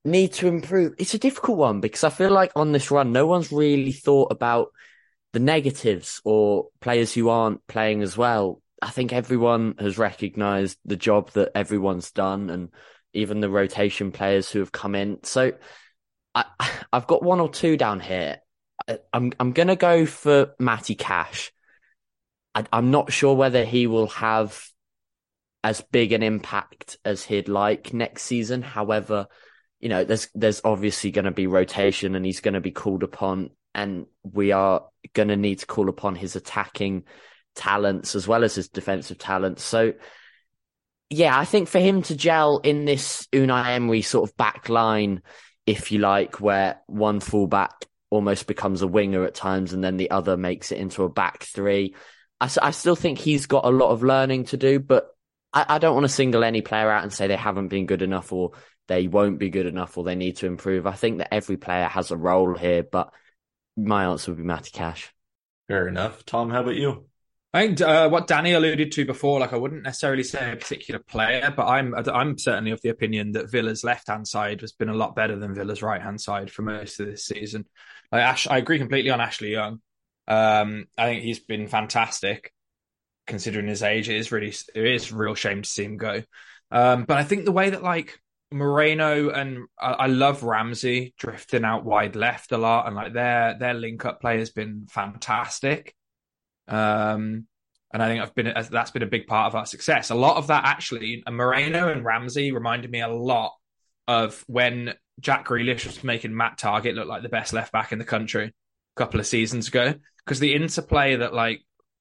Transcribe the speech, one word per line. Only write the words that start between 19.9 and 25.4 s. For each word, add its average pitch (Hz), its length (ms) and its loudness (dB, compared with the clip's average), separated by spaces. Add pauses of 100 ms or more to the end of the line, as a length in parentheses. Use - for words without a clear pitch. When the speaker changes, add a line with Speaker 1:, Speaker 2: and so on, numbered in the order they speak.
Speaker 1:
for 143 520 4
Matty 117 360 0
Cash. - 560 -4 (1040)
I, 107 180 -2
I'm 120 180 4
not 147 220 2
sure 139 220 4
whether 127 300 4
he 120 220 2
will 113 220 2
have 110 560 -2 (1000)